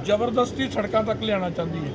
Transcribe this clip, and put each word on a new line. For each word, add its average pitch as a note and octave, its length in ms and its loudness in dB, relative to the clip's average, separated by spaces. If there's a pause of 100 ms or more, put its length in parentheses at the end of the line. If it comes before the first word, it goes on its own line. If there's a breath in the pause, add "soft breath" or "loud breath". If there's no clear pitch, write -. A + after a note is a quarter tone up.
ਜ਼ਬਰਦਸਤੀ A#3+ 680 2
ਸੜਕਾਂ G#3+ 340 0
ਤੱਕ G#3+ 180 -2
ਲਿਆਉਣਾ F#3+ 280 0
ਚਾਹੁੰਦੀ E3 280 -4
ਹੈ। C#3+ 160 -4